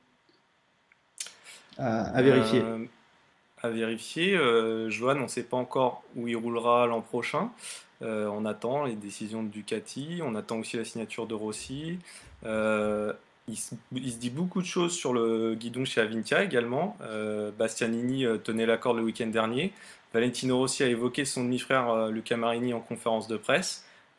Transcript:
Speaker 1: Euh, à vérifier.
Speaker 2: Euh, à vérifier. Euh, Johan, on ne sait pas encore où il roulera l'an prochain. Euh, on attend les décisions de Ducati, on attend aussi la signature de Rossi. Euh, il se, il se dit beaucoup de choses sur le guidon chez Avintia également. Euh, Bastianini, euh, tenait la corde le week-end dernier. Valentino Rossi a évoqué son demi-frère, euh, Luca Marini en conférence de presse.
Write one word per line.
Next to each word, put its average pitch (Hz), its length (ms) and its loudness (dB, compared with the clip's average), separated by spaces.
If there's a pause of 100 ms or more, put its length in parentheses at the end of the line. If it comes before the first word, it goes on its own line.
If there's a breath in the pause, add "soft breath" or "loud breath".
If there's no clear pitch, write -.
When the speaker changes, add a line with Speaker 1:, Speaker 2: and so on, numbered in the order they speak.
(1800 soft breath)
Speaker 1:
Euh, 135 40 -6
à 113 400 0
vérifier. 123 400 6
Speaker 2:
Euh, 113 160 -4 (840)
à 120 80 4
vérifier. 113 680 2
Euh, 113 540 4
Johan, 120 280 2
on 131 60 -2
ne 110 40 -2
sait - 160 -4
pas - 140 -2
encore 127 440 2 (140)
où 120 120 -4
il 117 80 0
roulera 117 520 4
l'an 113 140 0
prochain. 151 500 -4 (500 loud breath)
Euh, 107 320 -2
on 107 120 -4
attend 123 400 -2
les 117 100 -4
décisions 107 480 -8
de 107 60 -4
Ducati, 113 720 -8
on 120 120 -4
attend 107 240 -4
aussi 110 180 -6
la 110 80 -4
signature 113 420 -8
de 113 60 -8
Rossi. 131 680 -6 (460 soft breath)
Euh, 107 680 0 (380)
il 107 80 -8
se, - 180 -10 (180)
il 127 160 -4
se 117 80 -6
dit 120 120 -4
beaucoup 180 320 -2
de 175 40 -2
choses 175 280 0
sur 135 180 -2
le 113 440 2
guidon 120 280 -4
chez 127 160 -2
Avintia 113 460 2
également. 135 560 0
Euh, 107 580 -4
Bastianini, 120 680 0
euh, 113 120 2
tenait 113 280 -2
la 113 120 4
corde 120 180 2
le 113 80 0
week-end 113 240 -2
dernier. 113 460 0 (400 soft breath)
Valentino 123 440 2
Rossi 131 260 2
a 131 40 4
évoqué 123 380 0
son 127 180 -2
demi-frère, 123 460 2
euh, 110 200 2
Luca 110 280 -2
Marini 117 360 0
en 117 60 -4
conférence 113 480 -2
de 113 80 -4
presse. 139 480 0 (360 soft breath)